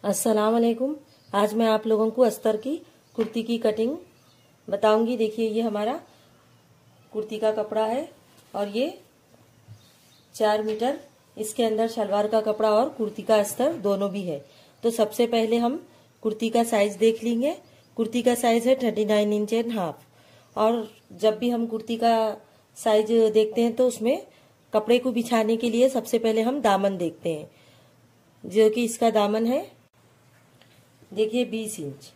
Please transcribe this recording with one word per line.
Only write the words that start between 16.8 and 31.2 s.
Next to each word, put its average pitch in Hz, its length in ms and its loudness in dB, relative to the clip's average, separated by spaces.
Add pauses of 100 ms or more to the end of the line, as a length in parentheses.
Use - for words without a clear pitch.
देख 226 280 2
लेंगे। 240 320 0 (400)
कुर्ती 226 260 -2
का 240 120 4
size 233 340 2
है 262 140 6
थर्टी 214 220 0
नाइन 208 280 2
इंच 208 220 -2
and 233 180 -2
half। - 840 -10
और 220 320 0 (260)
जब 214 240 2
भी 240 120 0
हम 233 160 -2
कुर्ती 226 300 -6
का 233 180 2 (600)
size 214 360 2 (200)
देखते 214 300 2
हैं 233 120 0
तो 254 140 2
उसमें 240 380 -2 (460)
कपड़े 220 260 2
को 247 140 -2
बिछाने 226 440 0
के 233 140 -2
लिए 240 180 4
सबसे 240 300 -2
पहले 220 240 0
हम 262 180 0
दामन 196 360 2
देखते 170 360 -4
हैं, 156 180 -10 (960)
जो 214 260 4
कि 233 140 -2
इसका 226 280 0
दामन 214 340 0
है, 262 160 -2 (1500)
देखिए, 220 320 0